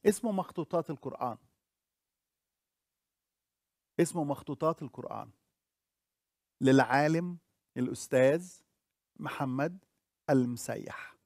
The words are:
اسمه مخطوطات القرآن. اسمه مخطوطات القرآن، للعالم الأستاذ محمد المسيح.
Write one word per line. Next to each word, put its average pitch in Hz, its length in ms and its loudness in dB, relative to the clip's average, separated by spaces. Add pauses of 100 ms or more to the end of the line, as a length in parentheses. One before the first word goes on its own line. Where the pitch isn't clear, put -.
اسمه 214 260 2
مخطوطات 175 580 -4
القرآن. 127 480 -8 (2500)
اسمه 165 240 2
مخطوطات 147 580 -4
القرآن، 117 480 -12 (1300)
للعالم 143 760 4 (400)
الأستاذ 131 720 2 (640)
محمد 147 680 -4 (440)
المسيح. 123 960 0